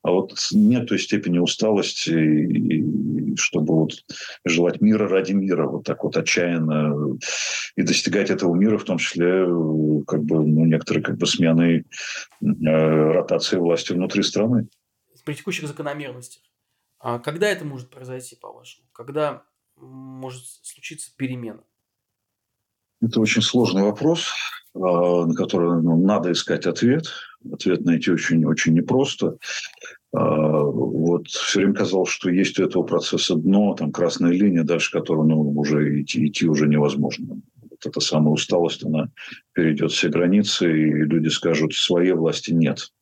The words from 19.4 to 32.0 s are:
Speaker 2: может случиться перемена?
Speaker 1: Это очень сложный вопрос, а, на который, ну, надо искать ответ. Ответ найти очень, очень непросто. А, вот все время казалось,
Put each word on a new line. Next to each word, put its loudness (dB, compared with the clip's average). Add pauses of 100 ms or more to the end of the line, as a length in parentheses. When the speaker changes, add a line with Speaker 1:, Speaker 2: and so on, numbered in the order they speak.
Speaker 2:
может -16 (200)
случиться -18
перемена? -8 (1400)
Speaker 1:
Это 0
очень 2
сложный 0
вопрос, 0 (420)
а, 2
на 0
который, 0
ну, 4
надо 2
искать -2
ответ. 2 (460)
Ответ -2
найти 2
очень, 2
очень 2
непросто. 0 (800)
А, 2
вот 0
все -2
время 4
казалось, 0